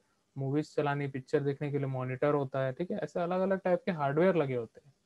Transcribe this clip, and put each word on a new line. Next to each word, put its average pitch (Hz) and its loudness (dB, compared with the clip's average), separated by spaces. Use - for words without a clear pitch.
मूवीज 139 -2
चलानी, 143 0
पिक्चर 135 -2
देखने 143 -2
के 143 -2
लिए 139 -2
मॉनिटर 131 -2
होता 139 -2
है, 131 0
ठीक 175 -6
है। 208 -4
ऐसे 165 -6
अलग-अलग 185 0
टाइप 180 2
के 202 0
हार्डवेयर 156 2
लगे 135 2
होते 117 -6
हैं 135 -20